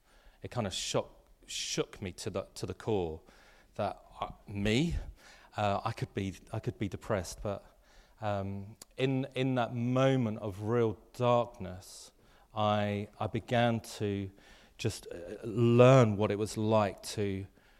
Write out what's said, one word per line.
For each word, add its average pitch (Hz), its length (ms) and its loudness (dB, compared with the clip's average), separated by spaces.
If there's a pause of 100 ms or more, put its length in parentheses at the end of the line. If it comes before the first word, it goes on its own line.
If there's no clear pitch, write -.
(420)
it 98 80 -12
kinda 107 200 -4
shook, - 380 -4 (380)
shook - 560 -6
me 92 100 -6
to - 180 -10
the, 95 240 -6
to - 120 -10
the 92 80 -8
core 87 460 -4 (560)
that, - 260 -6 (180)
uh, 101 100 -6 (180)
me, 107 480 0 (600)
uh, 104 280 0
I 117 80 -4
could - 220 -8
be, 98 200 -4 (180)
I 110 80 -6
could - 180 -6
be 104 100 -4
depressed, - 540 -6
but, 101 220 -8 (560)
um, 101 560 -6 (200)
in, 131 380 0
in 131 220 0
that 120 180 -2
moment 123 640 2
of 101 240 -8
real 113 340 0 (180)
darkness, 117 1000 -2 (420)
I, 104 540 0 (100)
I 110 80 -2
began 117 540 0 (180)
to 98 320 -2 (480)
just, - 340 -4
uh, - 40 -12 (280)
learn 120 720 8
what 101 140 2
it 101 80 0
was 107 180 -4
like 107 460 2
to, 98 440 -4 (340)